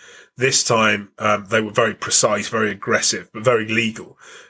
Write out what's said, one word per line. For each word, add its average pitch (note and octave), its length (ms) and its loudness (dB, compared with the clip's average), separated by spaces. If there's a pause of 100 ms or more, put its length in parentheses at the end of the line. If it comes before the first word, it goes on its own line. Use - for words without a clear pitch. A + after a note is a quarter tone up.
(380)
This C3 260 2
time, G#2+ 540 2
um, G#2 320 0
they A2+ 120 2
were G#2+ 100 -4
very G#2+ 240 0
precise, G#2+ 540 0
very A2 200 -2
aggressive, G2+ 640 -2
but A2 100 -14
very A2+ 240 2
legal. A2 500 -4 (320)